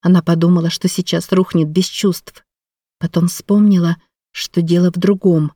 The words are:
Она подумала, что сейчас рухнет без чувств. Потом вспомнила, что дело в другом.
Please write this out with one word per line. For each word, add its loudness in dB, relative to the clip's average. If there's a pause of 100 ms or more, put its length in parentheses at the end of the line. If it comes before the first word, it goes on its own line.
Она 2
подумала, 0
что -6
сейчас -4
рухнет 0
без -2
чувств. -6 (560)
Потом -2
вспомнила, 2 (340)
что -6
дело 2
в -8
другом. 0